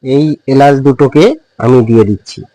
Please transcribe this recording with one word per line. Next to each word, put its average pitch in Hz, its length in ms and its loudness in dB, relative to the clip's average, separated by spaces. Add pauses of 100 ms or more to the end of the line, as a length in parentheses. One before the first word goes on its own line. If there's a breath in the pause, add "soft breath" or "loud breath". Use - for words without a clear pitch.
এই 139 220 -2 (220)
এলাচ 139 280 2
দুটোকে 135 480 0 (340)
আমি 123 280 0
দিয়ে 113 180 2
দিচ্ছি। - 360 -6 (160)